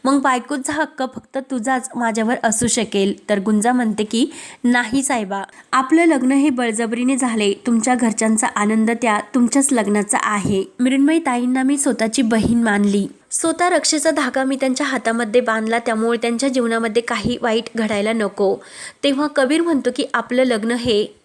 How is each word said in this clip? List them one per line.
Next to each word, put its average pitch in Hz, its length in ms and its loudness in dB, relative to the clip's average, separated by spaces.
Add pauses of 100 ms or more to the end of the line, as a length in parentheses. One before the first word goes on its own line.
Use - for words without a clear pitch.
मग 269 180 2
बायकोचा 262 500 -2
हक्क 294 320 -4 (100)
फक्त - 240 -12 (120)
तुझाच 254 460 -2
माझ्यावर 226 380 0 (100)
असू 226 220 0
शकेल." 208 640 -2
तर 208 100 2
गुंजा 208 340 2
म्हणते 220 320 0
की, 226 220 0 (380)
"नाही 247 380 2
साहेबा, 196 400 -4 (300)
आपलं 269 320 4
लग्न 269 280 4
हे 277 180 4
बळजबरीने 240 680 0
झाले, 220 360 0 (140)
तुमच्या 240 280 2
घरच्यांचा 220 520 2
आनंद 220 440 0
त्या 233 300 0 (140)
तुमच्याच 262 380 2
लग्नाचा 208 500 0
आहे, 196 420 0 (160)
मृण्मयी 277 380 4
ताईंना 254 440 0
मी 277 160 2
स्वतःची 233 440 0
बहीण 226 400 2
मानली, 202 460 2 (220)
स्वतः 330 380 0
रक्षेचा 320 420 0
धागा 269 340 -2
मी 269 120 -2
त्यांच्या 262 300 -2
हातामध्ये 233 540 0
बांधला, 220 380 -2
त्यामुळे 233 440 -2
त्यांच्या 233 260 -2
जीवनामध्ये 233 540 0
काही 233 400 -4
वाईट 226 220 0 (120)
घडायला 214 360 -2
नको." 202 440 0 (480)
तेव्हा 277 220 2
कबीर 294 360 2
म्हणतो 294 340 0
की, 285 80 -2 (100)
"आपलं 247 300 0
लग्न 226 280 0
हे 233 340 0 (180)